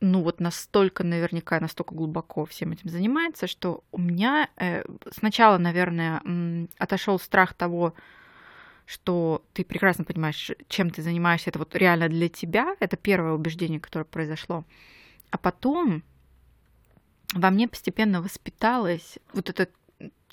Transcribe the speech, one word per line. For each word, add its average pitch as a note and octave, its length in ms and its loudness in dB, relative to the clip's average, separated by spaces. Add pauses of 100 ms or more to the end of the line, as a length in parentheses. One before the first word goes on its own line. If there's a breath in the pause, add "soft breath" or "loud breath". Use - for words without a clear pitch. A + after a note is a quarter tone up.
ну, F#3 220 4
вот E3 180 -2
настолько F#3 640 2
наверняка, E3+ 560 -2
настолько D#3+ 340 -6
глубоко D#3+ 520 -4
всем E3+ 260 -8
этим E3 180 -10
занимается, B3 580 -2
что - 440 -6
у - 60 -10
меня, G3+ 500 2 (100)
э, F3 260 -4 (280)
сначала, G#3+ 460 6
наверное, E3+ 680 0
м, E3+ 420 -2 (100)
отошёл F#3+ 420 0
страх F#3 340 2
того, F3 400 -2 (920 soft breath)
что E3+ 560 -2 (120)
ты F3+ 100 -4
прекрасно F3 400 2
понимаешь, - 460 -4 (180)
чем F3+ 220 0
ты D#3 120 -8
занимаешься, E3+ 480 2
это - 100 -4
вот - 160 -6
реально E3+ 340 6
для E3 180 2
тебя, G#3+ 520 -2
это G3 160 -2
первое E3+ 380 2
убеждение, D#3+ 460 -4
которое - 260 -8
произошло. D#3+ 580 -8 (640 soft breath)
А - 80 -4
потом B3+ 640 0 (1300)
во F#3 180 2
мне G#3+ 180 2
постепенно G3 540 -2
воспиталось G3+ 960 -2 (140)
вот F#3 180 -6
это F#3 180 0 (640)